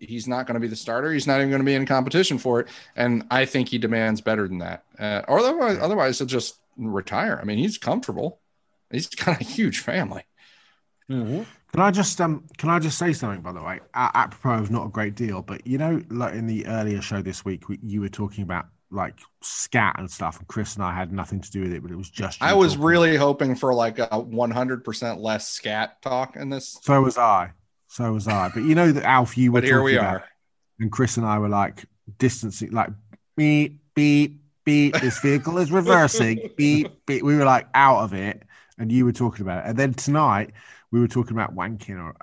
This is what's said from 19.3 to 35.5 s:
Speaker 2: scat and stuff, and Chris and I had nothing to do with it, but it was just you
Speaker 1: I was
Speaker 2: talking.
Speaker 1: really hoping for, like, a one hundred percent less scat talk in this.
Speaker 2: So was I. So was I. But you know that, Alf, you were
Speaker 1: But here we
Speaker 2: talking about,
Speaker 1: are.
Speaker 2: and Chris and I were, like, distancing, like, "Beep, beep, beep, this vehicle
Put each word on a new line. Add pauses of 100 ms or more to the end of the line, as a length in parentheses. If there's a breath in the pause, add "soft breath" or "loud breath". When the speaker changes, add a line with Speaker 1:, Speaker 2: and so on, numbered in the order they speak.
Speaker 2:
scat
and
stuff,
and
Chris
and
I
had
nothing
to
do
with
it,
but
it
was
just
you
Speaker 1:
I
was
Speaker 2:
talking.
Speaker 1:
really
hoping
for,
like,
a
one
hundred
percent
less
scat
talk
in
this.
Speaker 2:
So
was
I. (360)
So
was
I.
But
you
know
that,
Alf,
you
were
Speaker 1:
But
here
we
Speaker 2:
talking
about,
Speaker 1:
are. (520)
Speaker 2:
and
Chris
and
I
were,
like, (360)
distancing,
like, (460)
"Beep, (160)
beep, (240)
beep,
this
vehicle